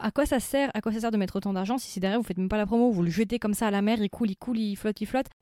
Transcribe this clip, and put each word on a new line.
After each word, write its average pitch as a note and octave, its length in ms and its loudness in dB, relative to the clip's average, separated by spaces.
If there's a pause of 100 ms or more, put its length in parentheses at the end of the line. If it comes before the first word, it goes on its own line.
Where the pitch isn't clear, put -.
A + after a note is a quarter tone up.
à G#3+ 100 0
quoi C#4+ 160 2
ça C4 140 2
sert, C#4 340 0
à G#3+ 60 -2
quoi A3 120 -2
ça A3 60 -2
sert A3+ 140 -2
de G#3+ 40 2
mettre G3 200 0
autant G3 160 -2
d'argent G3 260 0
si - 140 -10
c'est F#3+ 80 -6
derrière, G3 180 0
vous A3+ 80 -2
faites F3+ 120 -6
même F#3 100 0
pas G#3+ 80 0
la G#3 100 0
promo, A#3+ 240 4
vous F3 140 2
le E3+ 60 2
jetez G#3 280 0
comme G#3 160 0
ça A3 140 0
à - 20 2
la G3+ 120 2
mer, G#3+ 200 2
il G3+ 80 0
coule, A3+ 220 -2
il - 40 -8
coule, A#3+ 220 -4
il G#3 160 -2
flotte, G#3 260 -4
il G#3+ 60 -4
flotte. C4 200 0 (160)